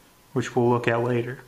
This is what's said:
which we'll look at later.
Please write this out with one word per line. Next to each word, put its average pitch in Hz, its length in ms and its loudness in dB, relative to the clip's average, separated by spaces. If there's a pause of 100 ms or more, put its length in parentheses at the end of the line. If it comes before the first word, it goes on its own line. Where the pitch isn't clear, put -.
(320)
which 123 220 -4
we'll 120 140 4
look 120 200 2
at 117 160 0
later. 123 440 -2